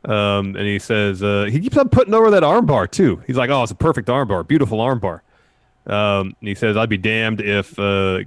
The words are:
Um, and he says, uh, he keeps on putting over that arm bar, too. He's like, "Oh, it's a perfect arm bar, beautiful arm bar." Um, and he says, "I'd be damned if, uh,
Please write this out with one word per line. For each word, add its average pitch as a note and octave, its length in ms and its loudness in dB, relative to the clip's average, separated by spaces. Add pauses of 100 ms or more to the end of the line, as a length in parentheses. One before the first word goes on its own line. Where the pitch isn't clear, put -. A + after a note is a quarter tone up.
Um, G2+ 500 0
and G2+ 120 -6
he G2+ 120 -2
says, G2+ 440 -2
uh, G2+ 280 0
he C#3 100 -2
keeps A#3+ 160 -2
on C4+ 120 2
putting A3 260 2
over A3+ 160 6
that F#3 140 4
arm G3+ 220 4
bar, A2+ 200 2
too. A2+ 400 0
He's B2+ 100 -4
like, B2+ 140 0
"Oh, C3+ 120 2
it's A2 100 -4
a F#2 40 -14
perfect D3 320 0
arm B2 200 0
bar, F2+ 160 -2
beautiful A2+ 360 0
arm A#2+ 200 0
bar." F2 220 -6 (640)
Um, G2+ 540 -2
and G#2+ 80 -10
he G2 60 -4
says, G#2+ 220 -2
"I'd A2+ 120 0
be G#2+ 80 -2
damned A2 440 -2
if, G2+ 380 -4
uh, G2 480 0